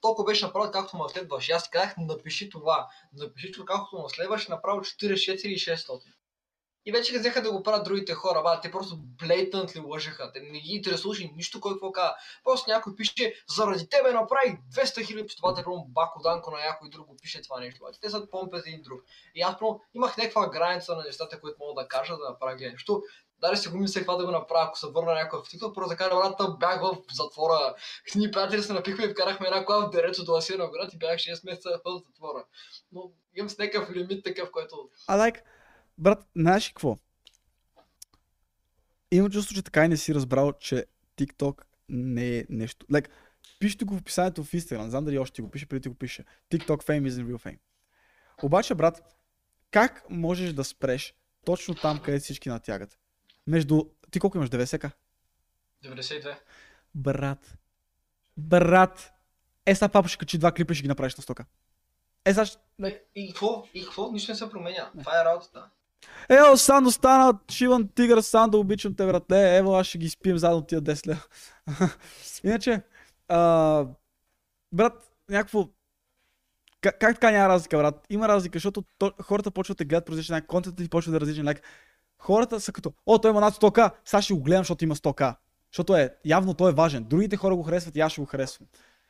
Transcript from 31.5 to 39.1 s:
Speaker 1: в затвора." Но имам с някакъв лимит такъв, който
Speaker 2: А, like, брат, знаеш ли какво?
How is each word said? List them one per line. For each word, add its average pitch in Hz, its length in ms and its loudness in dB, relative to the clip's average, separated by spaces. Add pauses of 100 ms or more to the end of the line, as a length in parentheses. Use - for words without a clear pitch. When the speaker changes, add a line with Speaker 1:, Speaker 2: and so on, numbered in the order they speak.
Speaker 1:
в 180 220 -8
затвора." 147 380 -14 (460)
Но 180 200 -16 (240)
имам 202 140 -8
с - 80 -16
някакъв 208 380 -4
лимит 185 280 -8
такъв, 185 280 -8
който 165 380 -12 (180)
Speaker 2:
А, 196 100 0
like, 226 240 0 (560)
брат, 202 380 2
знаеш 175 340 2
ли - 40 -20
какво? 123 240 -4 (2250)